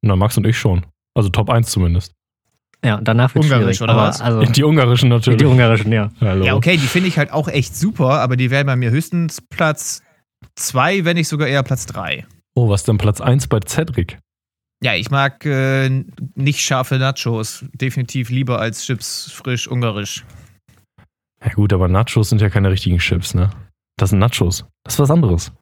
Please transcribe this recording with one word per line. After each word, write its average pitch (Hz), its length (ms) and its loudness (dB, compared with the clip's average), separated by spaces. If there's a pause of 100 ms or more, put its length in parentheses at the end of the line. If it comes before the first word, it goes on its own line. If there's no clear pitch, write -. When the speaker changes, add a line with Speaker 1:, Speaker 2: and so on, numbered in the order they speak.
Speaker 1:
Na, 104 140 2
Max 101 220 2
und 107 80 0
ich 113 120 2
schon. 90 280 0 (280)
Also 104 140 2
Top 101 220 -2
eins 117 200 2
zumindest. 87 420 0 (720)
Speaker 2:
Ja, 107 200 2
danach 113 320 2
wird's 156 140 4
Speaker 3:
Ungarisch, 110 300 2
Speaker 2:
schwierig, - 40 -4
Speaker 3:
oder 117 100 2
Speaker 2:
aber 107 160 4
Speaker 3:
was? - 140 -4
Speaker 2:
also 117 180 0 (100)
Speaker 1:
Die 131 140 2
ungarischen 127 460 4
natürlich. 120 280 4
Speaker 2:
Die 135 60 6
ungarischen, 113 480 4
ja. 107 160 0 (140)
Speaker 1:
Hallo. 95 240 2
Speaker 3:
Ja, 131 80 2
okay, 170 240 2
die 135 80 0
finde 180 220 0
ich 165 100 -2
halt 147 140 0
auch 147 160 -2
echt - 280 -4
super, 143 460 0
aber 127 140 0
die 127 140 0
wären 139 160 0
bei 131 100 0
mir 123 140 0
höchstens 160 520 -2
Platz - 600 -4 (540)
zwei, 160 480 0
wenn 170 140 0
nicht 160 100 -2
sogar 147 200 -2
eher 139 140 0
Platz 131 220 -4
drei. 73 400 -8 (300)
Speaker 1:
Oh, 120 160 2
was 101 120 2
ist - 60 -2
denn 107 80 2
Platz 101 240 0
eins 131 260 0
bei 110 200 0
Cedric? 147 500 -4 (680)
Speaker 3:
Ja, 120 120 0
ich 98 160 -4
mag, 139 340 0
äh, 135 460 0 (440)
nicht 135 260 -2
scharfe 131 360 -2
Nachos. 131 760 -4
Definitiv 127 560 -6
lieber 127 280 -2
als 110 280 -6
Chips - 440 -8
frisch - 380 -8
ungarisch. 110 560 -6 (1200)
Speaker 1:
Ja 117 80 -2
gut, 101 220 0
aber 90 140 2
Nachos 104 420 0
sind 110 100 2
ja 104 80 2
keine 98 220 0
richtigen 92 280 0
Chips, 90 360 -2
ne? 92 160 2 (480)
Das 101 120 0
sind 101 80 2
Nachos. 95 460 0 (200)
Das - 100 -8
ist - 60 -2
was 139 100 4
anderes. 127 500 2